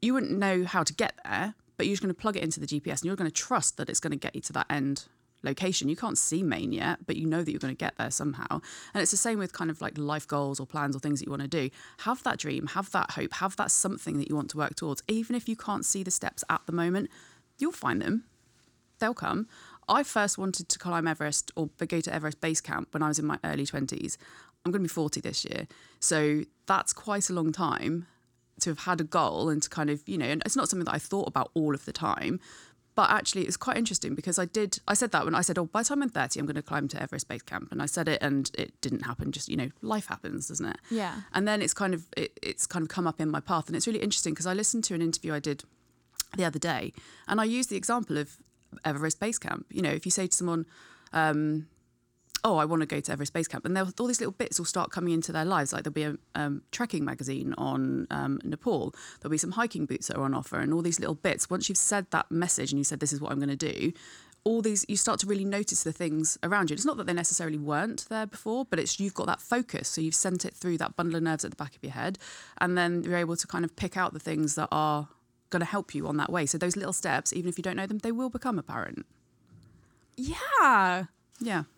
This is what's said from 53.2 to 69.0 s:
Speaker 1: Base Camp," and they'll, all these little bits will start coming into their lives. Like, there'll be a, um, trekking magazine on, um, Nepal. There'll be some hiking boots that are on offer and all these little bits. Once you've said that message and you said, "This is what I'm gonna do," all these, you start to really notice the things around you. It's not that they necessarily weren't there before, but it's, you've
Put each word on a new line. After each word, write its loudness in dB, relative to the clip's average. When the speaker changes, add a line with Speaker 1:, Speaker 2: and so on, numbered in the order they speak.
Speaker 1:
Base 0
Camp," -6
and 0
they'll, 0
all 2
these 2
little -2
bits -4
will -2
start 0
coming 0
into 2
their 2
lives. 2
Like, -2
there'll -4
be 0
a, -2
um, -2
trekking -2
magazine -4
on, 0
um, -2
Nepal. -2
There'll -6
be 2
some -2
hiking -2
boots -4
that -2
are 0
on 2
offer -2
and 2
all 2
these 2
little 0
bits. 0
Once -2
you've 0
said 2
that 0
message 2
and 2
you 2
said, 0
"This 0
is -2
what -6
I'm -2
gonna 0
do," 0
all 4
these, 2
you 0
start 2
to 0
really 2
notice 0
the 0
things 0
around 4
you. 0
It's 0
not 2
that -4
they 0
necessarily 0
weren't 0
there -2
before, -2
but 4
it's, 0
you've 0